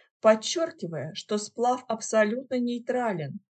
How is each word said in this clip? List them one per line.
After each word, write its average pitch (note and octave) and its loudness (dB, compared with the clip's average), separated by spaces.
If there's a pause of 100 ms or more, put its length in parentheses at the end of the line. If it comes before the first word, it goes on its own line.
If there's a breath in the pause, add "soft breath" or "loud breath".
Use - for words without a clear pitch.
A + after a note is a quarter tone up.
(200 soft breath)
подчёркивая, G#3+ 2
что G#3+ -6
сплав A#3+ -2
абсолютно A3+ 0
нейтрален A#3+ -2 (180)